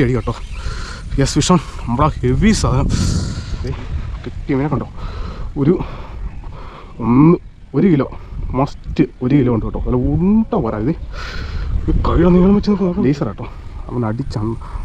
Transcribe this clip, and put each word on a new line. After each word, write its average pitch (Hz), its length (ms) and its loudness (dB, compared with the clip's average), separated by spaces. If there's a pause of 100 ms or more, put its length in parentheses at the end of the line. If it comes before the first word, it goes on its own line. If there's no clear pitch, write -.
അടി 127 120 2
കേട്ടോ. 113 180 -2 (840)
യെസ്, 135 180 2
ഫിഷ് 151 180 4
on. 165 60 4 (260)
നമ്മളാ 123 220 2 (120)
ഹെവി 135 300 4 (100)
സാധനം. - 280 2 (760)
ദേ, 127 80 -4 (540)
കിട്ടിയ - 340 -6
മീനെ 143 140 0
കണ്ടോ? 113 140 -2 (760)
ഒരു 143 140 6 (1300)
ഒന്ന്, 143 300 8 (420)
ഒരു 160 160 4
കിലോ, 135 140 4 (540)
മസ്റ്റ് - 440 0 (200)
ഒരു 127 160 4
കിലോ 123 160 4
ഉണ്ട് 110 100 -2
കേട്ടോ. 92 200 -4
നല്ല 123 140 2 (140)
ഉണ്ട 214 500 2
വരാ 110 220 -2
ഇത്. 160 80 0 (920)
ഈ - 40 2 (140)
കൈയുടെ 175 300 4
നീളം 185 220 6
വെച്ച് 196 140 0
നോക്കാം. 180 360 0
ലേസർ 143 240 0
കേട്ടോ. - 140 -10 (440)
അവൻ 123 100 -4 (100)
അടിച്ച് 120 320 -6
അണ്ണ-, 113 160 -4 (260)